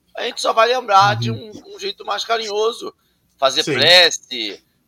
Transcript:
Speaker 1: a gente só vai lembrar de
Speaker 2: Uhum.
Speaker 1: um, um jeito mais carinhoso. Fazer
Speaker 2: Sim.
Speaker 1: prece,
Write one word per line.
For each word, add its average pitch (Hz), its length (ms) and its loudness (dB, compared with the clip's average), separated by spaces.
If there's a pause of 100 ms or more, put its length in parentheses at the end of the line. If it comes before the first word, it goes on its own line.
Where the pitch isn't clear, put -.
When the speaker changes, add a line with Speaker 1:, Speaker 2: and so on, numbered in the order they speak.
(160)
Speaker 1:
a - 80 -8
gente 247 180 -8
só - 100 -2
vai 226 160 4
lembrar 208 480 2
de 233 160 -4
Speaker 2:
Uhum. 226 200 -12 (140)
Speaker 1:
um, - 100 -20
um - 40 -20
jeito 202 240 -12
mais 202 220 -6
carinhoso. 220 680 -4 (440)
Fazer 135 260 0
Speaker 2:
Sim. 147 120 -4
Speaker 1:
prece, 127 880 2 (240)